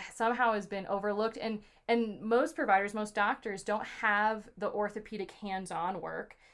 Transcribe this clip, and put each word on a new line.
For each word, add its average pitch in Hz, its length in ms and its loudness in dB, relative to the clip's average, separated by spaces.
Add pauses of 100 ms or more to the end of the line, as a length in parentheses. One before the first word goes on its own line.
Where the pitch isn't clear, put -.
(140)
somehow 233 380 4
has 208 140 -2
been 196 220 -6
overlooked. 208 520 0
And, 214 200 -2 (280)
and 233 320 2
most 240 360 2
providers, 202 360 4
most 214 220 -4
doctors 208 480 0
don't 214 220 0 (180)
have 214 460 2 (100)
the 196 120 -2
orthopedic 208 600 -4
hands-on 185 680 -4
work. 165 360 -8 (180)